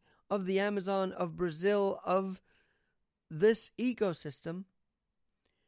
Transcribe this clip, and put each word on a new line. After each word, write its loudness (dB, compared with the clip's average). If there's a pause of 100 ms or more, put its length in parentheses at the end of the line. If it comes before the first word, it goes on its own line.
(320)
of -2
the 2
Amazon, 0
of -4
Brazil, 0
of 0 (880)
this 2
ecosystem. -2 (1040)